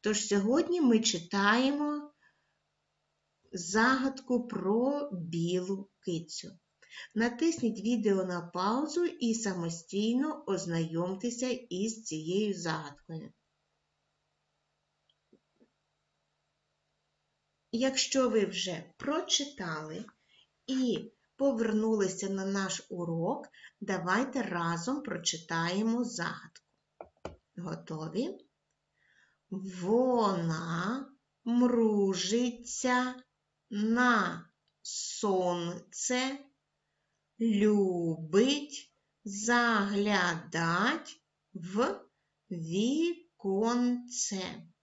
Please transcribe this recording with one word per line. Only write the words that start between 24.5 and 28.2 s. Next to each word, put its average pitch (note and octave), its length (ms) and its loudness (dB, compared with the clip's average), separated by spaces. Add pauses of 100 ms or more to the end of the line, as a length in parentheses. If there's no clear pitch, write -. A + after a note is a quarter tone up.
прочитаємо F3+ 1000 -2
загадку. - 640 -8 (920)
Готові? E3 800 -6 (1120)